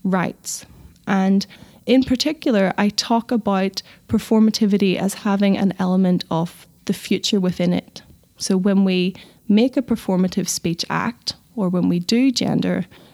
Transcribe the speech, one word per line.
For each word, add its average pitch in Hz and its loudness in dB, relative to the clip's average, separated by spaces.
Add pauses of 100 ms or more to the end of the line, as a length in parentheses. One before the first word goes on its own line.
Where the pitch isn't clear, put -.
rights. - -4 (420)
And 196 2 (400)
in 254 4
particular, 247 0
I 208 2
talk - -2
about 196 -2 (260)
performativity 214 2
as 196 -2
having 196 0
an 190 0
element 185 2
of 170 -4 (180)
the 208 -2
future - -2
within 180 0
it. - -6 (360)
So - -2
when 196 2
we 185 0 (320)
make 226 4
a 277 0
performative 185 -2
speech - -4
act, 185 -6 (200)
or 190 -2
when 180 0
we 175 0
do 240 2
gender 180 -2 (280)